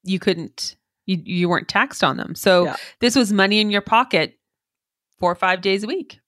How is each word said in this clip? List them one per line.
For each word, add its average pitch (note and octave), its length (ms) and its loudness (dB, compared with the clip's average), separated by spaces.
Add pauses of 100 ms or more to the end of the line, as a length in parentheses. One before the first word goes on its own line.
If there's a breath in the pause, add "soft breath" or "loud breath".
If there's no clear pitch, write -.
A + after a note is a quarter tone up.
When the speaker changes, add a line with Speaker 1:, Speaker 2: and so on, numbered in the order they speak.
Speaker 1:
you F#3 160 -2
couldn't, - 560 -4 (300)
you, F#3 180 -2
you F3 240 -2
weren't E3+ 220 -2
taxed A#3+ 340 -2
on C#3+ 140 0
them. - 180 -10
So F3+ 300 2
Speaker 2:
Yeah. C#3 100 -4 (240 loud breath)
Speaker 1:
this A#3 160 0
was A#3 160 2
money G3+ 300 4
in G#3+ 80 0
your G3+ 120 0
pocket A3+ 560 0 (800)
four F3+ 140 0
or F3 40 -4
five F#3 260 0
days G3 240 0
a - 20 -6
week. E4 400 -8